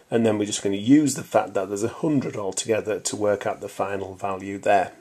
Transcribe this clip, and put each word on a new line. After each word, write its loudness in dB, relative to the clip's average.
And 4
then 4
we're 0
just -6
gonna 0
use 6
the -8
fact 0
that -2
there's -4
a 0
hundred -2
altogether -2
to -6
work 0
out -4
the -10
final -6
value -6
there. 2